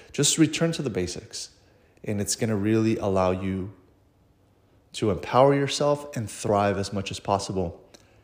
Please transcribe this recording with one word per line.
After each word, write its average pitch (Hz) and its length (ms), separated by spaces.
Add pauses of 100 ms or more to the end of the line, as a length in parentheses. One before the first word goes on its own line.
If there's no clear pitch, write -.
(120)
Just - 260
return 160 340
to 165 100
the 127 80
basics. - 600 (540)
And 104 160
it's - 160
gonna 110 200
really 110 400
allow 95 360
you 95 400 (1200)
to 107 180
empower 127 440
yourself 143 640
and 110 140
thrive 101 480
as 98 140
much 98 180
as 95 80
possible 95 640 (420)